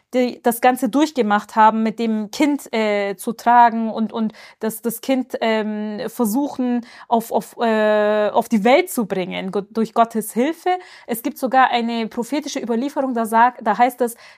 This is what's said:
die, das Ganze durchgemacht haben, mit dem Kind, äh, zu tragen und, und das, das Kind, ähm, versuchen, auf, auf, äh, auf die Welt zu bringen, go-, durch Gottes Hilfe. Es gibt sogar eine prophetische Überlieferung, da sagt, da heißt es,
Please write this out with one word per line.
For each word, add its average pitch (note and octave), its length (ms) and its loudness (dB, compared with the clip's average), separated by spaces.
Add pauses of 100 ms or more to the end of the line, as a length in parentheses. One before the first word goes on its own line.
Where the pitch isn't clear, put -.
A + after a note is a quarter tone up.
(140)
die, B3 300 0
das A3+ 160 0
Ganze B3+ 300 2
durchgemacht A#3 640 0
haben, A3 260 4
mit A3 160 -2
dem A3 320 -2
Kind, C#4+ 440 0
äh, G#3 420 0
zu - 160 -6
tragen A3+ 580 4
und, A3 220 -4
und A3 220 -4 (260)
das, A3 220 -6
das A3+ 180 -4
Kind, B3+ 400 -2
ähm, G#3+ 720 -2
versuchen, A#3+ 760 -2 (220)
auf, A3+ 240 -2
auf, - 300 -4
äh, G#3+ 720 2
auf - 160 0
die G#3 160 2
Welt D#4 260 4
zu A#3 140 -4
bringen, F#3 480 -6
go-, G3+ 80 -2
durch A3 320 -4
Gottes A3+ 400 -2
Hilfe. D#4+ 380 -2 (360)
Es A#3+ 160 -6
gibt C#4 140 -6
sogar C4 320 2
eine A#3 400 -2
prophetische C#4 500 -6
Überlieferung, C4 540 -4
da A3+ 120 -2
sagt, A3+ 400 2
da G3+ 120 0
heißt B3+ 240 2
es, A#3 160 -2 (200)